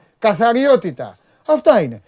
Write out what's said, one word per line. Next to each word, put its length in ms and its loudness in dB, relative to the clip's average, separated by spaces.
καθαριότητα. 1000 -2
Αυτά 340 2
είναι. 260 -8